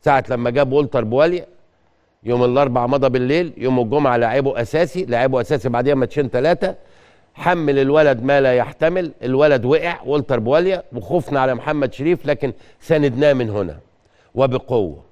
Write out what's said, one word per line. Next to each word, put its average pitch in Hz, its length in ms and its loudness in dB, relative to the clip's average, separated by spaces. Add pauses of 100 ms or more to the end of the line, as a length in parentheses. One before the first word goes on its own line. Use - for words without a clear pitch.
ساعة 139 280 2
لما 120 200 0
جاب 131 220 0
والتر 135 320 0
بواليا 156 420 0 (760)
يوم 120 200 0
الأربع 123 440 2
مضى 131 220 2
بالليل، 135 480 -2
يوم 127 220 0
الجمعة 123 380 0
لعبه 120 440 0
أساسي، 160 440 -2
لعبه 123 360 0
أساسي 135 280 -2
بعديها 127 260 0
ماتشين 131 360 -2
تلاتة، 165 440 0 (580)
حمل 156 460 0
الولد 139 440 4
ما 139 180 2
لا 131 140 2
يحتمل، 160 560 -2 (120)
الولد 131 420 2
وقع 147 400 0
والتر 135 340 -2
بواليا، 170 440 0 (100)
وخوفنا 143 460 -4
على 131 160 2
محمد 143 380 -4
شريف، 170 320 -2
لكن 143 280 -2 (280)
ساندناه 143 520 2
من 123 160 0
هنا 95 280 -4 (580)
وبقوة. 117 760 -2